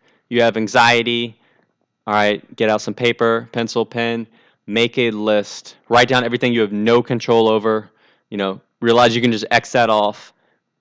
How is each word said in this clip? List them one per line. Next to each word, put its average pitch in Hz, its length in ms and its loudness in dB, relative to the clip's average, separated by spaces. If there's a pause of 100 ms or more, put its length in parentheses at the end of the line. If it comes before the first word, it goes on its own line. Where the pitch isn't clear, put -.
(280)
you 120 140 0
have 113 140 0
anxiety, 117 840 0 (680)
all 107 80 -4
right, 104 300 0 (120)
get 110 140 0
out 107 120 0
some 107 120 -8
paper, 117 580 -2
pencil, 117 340 -4
pen, 117 400 -6 (400)
make 117 320 -2
a 117 120 0
list. 107 680 -4 (120)
Write 120 200 4
down 127 140 2
everything 120 300 -2
you 117 80 0
have 104 120 0
no 113 300 2
control 117 460 0
over. 110 420 -2 (380)
You 104 80 -12
know, 98 240 -6 (200)
realize 117 360 4
you 117 60 -2
can 120 100 0
just 107 180 -6
X 117 220 -2
that 117 180 2
off. 107 420 -2 (480)